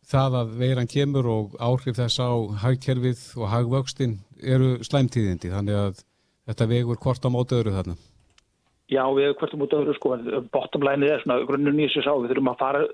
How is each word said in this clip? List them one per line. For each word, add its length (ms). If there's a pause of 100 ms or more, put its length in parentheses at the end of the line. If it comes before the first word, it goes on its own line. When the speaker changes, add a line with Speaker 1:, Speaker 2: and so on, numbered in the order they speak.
Speaker 1:
það 300
að 220
veiran 300
kemur 400
og 300
áhrif 400
þess 220
á 100 (320)
hagkerfið 600 (160)
og 120
hagvöxtinn 680 (260)
eru 400
slæmtíðindi, 680
þannig 260
að 280 (440)
þetta 200
vegur 340
hvort 240
á 40
móti 280
öðru 160
þarna. 220 (920)
Speaker 2:
Já, 120 (160)
við 160
hvort 220
á 20
móti 220
öðru, 160
sko, 180
en 380
bottom 340
line 240
er 140
svona 220
grunnurinn 360
í 60
þessu 180
sá, 80
við 220
þurfum 160
að 80
fara 240 (100)